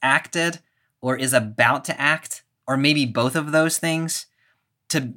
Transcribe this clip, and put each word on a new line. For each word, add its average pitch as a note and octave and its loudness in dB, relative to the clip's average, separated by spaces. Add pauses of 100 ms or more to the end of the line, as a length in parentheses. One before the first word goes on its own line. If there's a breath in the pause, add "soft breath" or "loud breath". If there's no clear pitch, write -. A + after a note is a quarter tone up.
acted E3 0 (420)
or B2+ -2
is C3 -2
about A#2+ 2
to - -6
act, D3 -4 (240)
or C3+ -2
maybe C#3+ 4
both B2 0
of D3+ -4
those D#3+ 2
things, E3 -4 (640)
to C3 -2